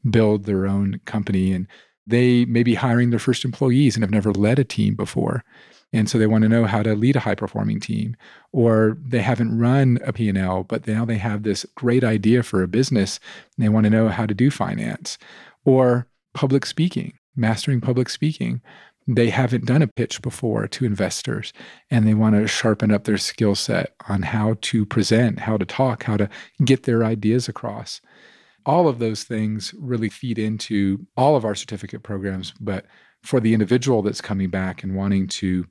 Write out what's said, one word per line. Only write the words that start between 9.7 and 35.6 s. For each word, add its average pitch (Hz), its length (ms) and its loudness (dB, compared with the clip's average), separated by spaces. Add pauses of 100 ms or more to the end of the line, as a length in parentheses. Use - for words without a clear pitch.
a - 80 -6
P 107 160 -2
and 98 100 0
L, 92 260 -2
but - 240 -6
now 110 180 -2
they 113 120 -2
have 104 260 -4
this 104 320 -4
great 123 280 2
idea 110 380 2
for 98 220 0
a 90 40 -2
business, 104 520 0 (360)
and 123 80 -2
they 107 60 4
want 107 140 4
to 104 80 4
know 110 180 4
how 110 160 -2
to 107 80 -2
do 123 160 2
finance, - 720 -6 (460)
or 127 420 4 (260)
public 135 320 0
speaking, - 480 -4 (220)
mastering 117 440 0
public 123 300 -2
speaking. 123 500 -4 (460)
They 120 240 2
haven't 120 380 0
done 139 160 4
a 123 40 2
pitch - 360 -6
before 110 440 -4
to - 180 -4
investors, 104 680 -4 (380)
and 110 160 4
they 107 80 4
want 110 200 4
to 107 120 2
sharpen 107 440 0
up 101 120 2
their 104 140 0
skill 104 360 0
set 95 400 -4 (160)
on 98 140 0
how 110 380 0
to 107 260 -2
present, 107 540 2
how 110 160 -2
to 95 80 -2
talk, 127 400 -2
how 107 120 -2
to 101 100 0 (380)
get 127 180 2
their 117 200 2
ideas 110 440 0
across. 113 540 -10 (640)
All 160 220 4
of 123 100 0
those 110 280 -4
things 110 520 -4
really 120 320 -4
feed 113 300 -8
into 104 680 -2 (100)
all 139 200 4
of 113 100 0
our 107 80 -2
certificate - 480 -12
programs, 95 580 -8
but 98 280 -8 (340)
for - 180 0
the 113 140 4
individual 120 480 2
that's 101 200 -4
coming 95 280 -4
back 92 320 -6
and 95 140 -6
wanting 98 320 0
to 92 440 -4